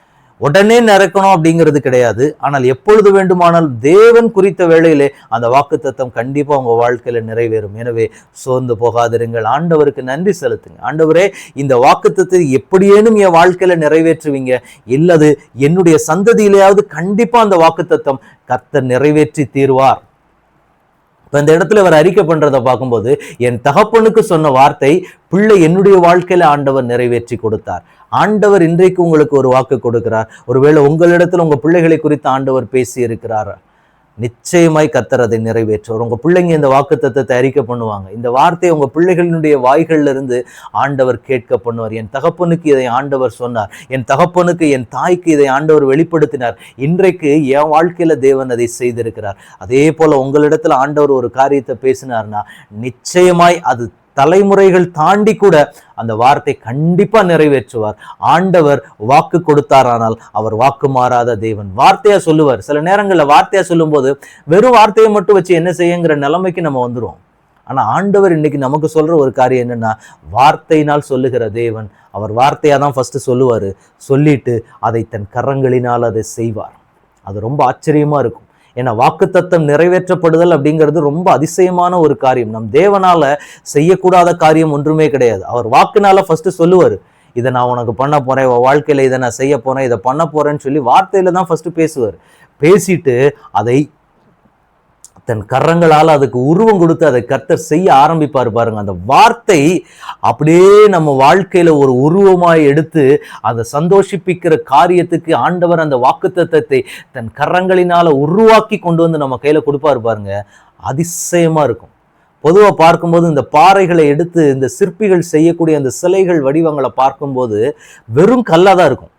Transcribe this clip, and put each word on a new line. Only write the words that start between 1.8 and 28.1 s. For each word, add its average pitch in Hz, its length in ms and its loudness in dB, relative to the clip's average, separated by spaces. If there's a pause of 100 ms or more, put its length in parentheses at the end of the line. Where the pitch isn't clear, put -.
ஆனால் 139 260 -4
எப்பொழுது 202 480 2
வேண்டுமானால் 170 640 2
தேவன் 226 540 4
குறித்த 190 340 0
வேளையிலே 160 440 4 (180)
அந்த 117 200 -4
வாக்குத்தத்தம் 131 640 -2
கண்டிப்பா 139 440 -4
உங்க 120 340 0
வாழ்க்கையில 120 320 -6
நிறைவேறும். 110 520 -4
எனவே 113 360 -6 (200)
சோர்ந்து 127 460 -6
போகாதிருங்கள், 117 680 -2
ஆண்டவருக்கு 143 580 0
நன்றி 151 380 -4
செலுத்துங்க. - 420 -8
"ஆண்டவரே, 156 480 0 (240)
இந்த 139 220 -2
வாக்குத்தத்தத்தை 180 720 0
எப்படியேனும் 196 640 2
என் 196 180 2
வாழ்க்கையில 180 460 2
நிறைவேற்றுவீங்க, 147 800 0 (260)
இல்லது 151 540 2 (160)
என்னுடைய 160 520 2
சந்ததியிலேயாவது 196 800 4
கண்டிப்பா 208 540 -2
அந்த 202 160 2
வாக்குத்தத்தம் 160 640 0 (260)
கர்த்தர் 131 380 -4
நிறைவேற்றி 147 640 0
தீர்வார்." 135 580 0 (1200)
இப்ப - 140 -4
இந்த 151 180 4
இடத்துல 196 220 2
அவர் 185 140 4
அறிக்கை 175 320 4
பண்றதை 147 380 0
பார்க்கும்போது, 123 580 -2 (180)
என் 120 220 -4
தகப்பனுக்கு 220 600 2
சொன்ன 160 280 0
வார்த்தை 143 580 2 (220)
பிள்ளை 202 340 2
என்னுடைய 185 380 4
வாழ்க்கையில 175 420 2
ஆண்டவர் 139 420 0
நிறைவேற்றி 120 520 -4
கொடுத்தார். 101 480 -8 (240)
ஆண்டவர் 196 540 2